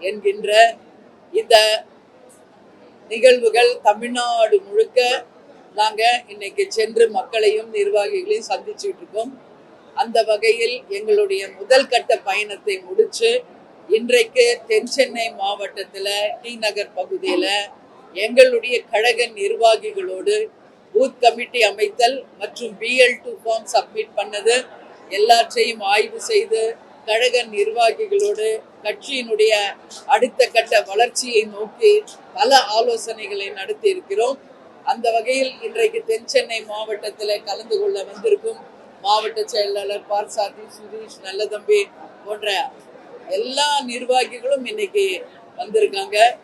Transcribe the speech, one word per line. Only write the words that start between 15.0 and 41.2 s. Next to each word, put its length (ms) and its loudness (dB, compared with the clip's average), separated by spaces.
மாவட்டத்துல 800 -8
டி 140 -12
நகர் 400 -6
பகுதியில 500 -4
எங்களுடைய 600 4
கழக 360 0
நிர்வாகிகளோடு 1080 -2
பூத் 260 0
கமிட்டி 420 2
அமைத்தல் 640 0
மற்றும் 400 -12
பி 120 -6
எல் 180 2
டூ 100 -12
ஃபார்ம் 280 -4
சப்மிட் 440 -2
பண்ணது 380 0
எல்லாற்றையும் 720 2
ஆய்வு 400 0
செய்து 400 0
கழக 360 2
நிர்வாகிகளோடு 1040 0
கட்சியினுடைய 720 0
அடுத்த 400 4
கட்ட 340 2
வளர்ச்சியை 640 0
நோக்கி 480 2
பல 260 6
ஆலோசனைகளை 760 -4
நடத்தி 360 -4
இருக்கிறோம். 500 -2
அந்த 260 -4
வகையில் 420 -2
இன்றைக்கு 420 -2
தென் 300 -6
சென்னை 280 0
மாவட்டத்துல 840 -6
கலந்து 360 -4
கொள்ள 240 -2
வந்திருக்கும் 580 -2
மாவட்ட 440 0
செயலாளர் 640 -4
பார்சாதி, 540 -4
சுரேஷ், 480 -18